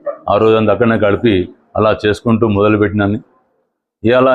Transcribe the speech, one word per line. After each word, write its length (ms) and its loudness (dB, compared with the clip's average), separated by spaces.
ఆ 80 0
రోజంతా 360 2
అక్కడనే 220 0
గడిపి 540 0
అలా 300 0
చేసుకుంటూ 420 -2
మొదలుపెట్టినాను. 720 0
ఇవాళ 320 2